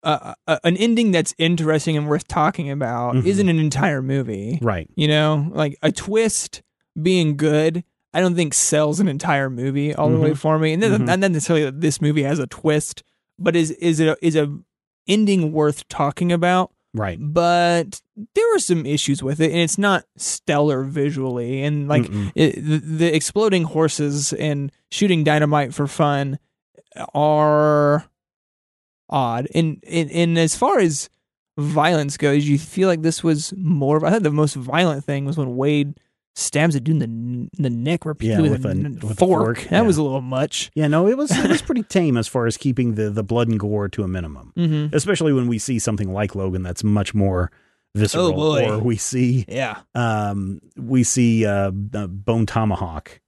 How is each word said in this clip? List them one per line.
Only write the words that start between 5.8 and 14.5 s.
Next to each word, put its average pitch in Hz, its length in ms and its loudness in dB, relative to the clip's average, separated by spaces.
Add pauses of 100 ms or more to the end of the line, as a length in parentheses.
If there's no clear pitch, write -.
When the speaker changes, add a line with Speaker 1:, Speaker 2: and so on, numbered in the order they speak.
Speaker 1:
a 156 100 2
twist - 720 -2 (380)
being 165 360 2
good, 156 460 0 (300)
I 151 60 0
don't 180 160 2
think 165 200 0
sells 151 440 2
an 202 80 4
entire 139 420 0
movie 139 460 -2
all 151 140 2
the 160 80 4
way 156 140 4
Speaker 2:
Mm-hmm. 156 60 0
Speaker 1:
for 156 220 2
me. 160 140 2
And 180 100 0
then, 226 80 4
Speaker 2:
Mm-hmm. 123 180 2
Speaker 1:
and 185 120 2
not 196 100 2
necessarily 156 340 2
that 135 140 -6
this 160 220 0
movie 151 220 2
has 143 160 0
a 127 80 -4
twist, - 560 -2 (360)
but 170 160 0
is, 160 160 2
is 160 300 0
it 160 80 4
a, 156 160 0
is 160 100 2
a 147 180 0 (540)